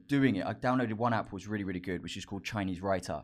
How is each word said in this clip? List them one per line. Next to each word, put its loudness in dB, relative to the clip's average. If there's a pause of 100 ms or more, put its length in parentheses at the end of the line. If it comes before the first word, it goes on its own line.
doing 6
it. 0
I -2
downloaded 0
one 2
app, 0
was -8
really, -2
really -2
good, -2
which -8
is -10
called -6
Chinese -2
Writer. 0